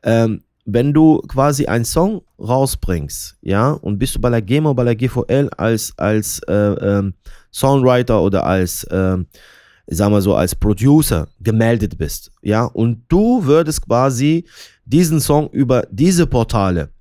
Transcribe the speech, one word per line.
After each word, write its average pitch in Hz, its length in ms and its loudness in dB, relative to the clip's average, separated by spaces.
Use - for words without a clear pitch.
ähm, 113 400 0
wenn 123 300 0
du 156 240 6
quasi 135 380 0
einen 117 180 0
Song 185 380 -2
rausbringst, 110 1040 -4
ja, 110 300 0
und 101 260 -6
bist 127 160 -4
du - 60 -4
bei 123 100 0
der 117 100 0
gema 143 300 0
oder 127 60 -2
bei 123 80 0
der 120 120 0
G 123 120 -2
V 120 160 -4
L 135 340 0
als, 110 400 -2
als, 107 400 -2
äh, 82 60 -2
ähm, 101 600 0
Songwriter 123 720 2
oder 95 240 0
als, 90 440 -2
ähm, 92 360 -2
sagen 101 280 0
wir 101 80 4
so, 95 120 2
als 90 200 0
Producer 107 760 2
gemeldet 110 580 0
bist, - 320 -8
ja, 110 220 0
und 117 440 -4
du 214 360 2
würdest 151 380 2
quasi 135 640 0
diesen 160 360 2
Song 151 300 0
über 127 400 0
diese 170 360 2
Portale 98 640 0